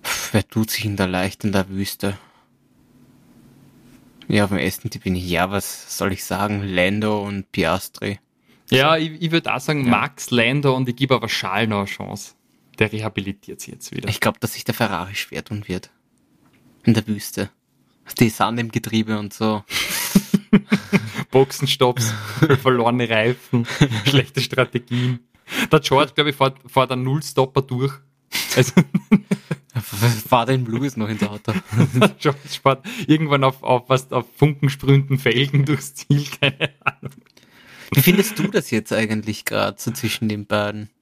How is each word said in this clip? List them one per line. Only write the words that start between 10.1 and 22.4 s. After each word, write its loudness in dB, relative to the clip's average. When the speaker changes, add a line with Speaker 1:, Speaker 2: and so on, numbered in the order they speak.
Speaker 2:
Lando 2
und 0
ich -4
gebe 2
aber 0
Charles -2
noch 0
eine -2
Chance. -10
Der 2
rehabilitiert -8
sich -14
jetzt -18
wieder. -8
Speaker 1:
Ich -6
glaub, -2
dass -6
sich -12
der -4
Ferrari -4
schwer -8
tun -8
wird. -6
In 4
der 2
Wüste. -6
Die 6
Sand 0
im -4
Getriebe -2
und -8
so. -2
<laughs> 0
Speaker 2:
Boxenstopps, 2
<laughs> 4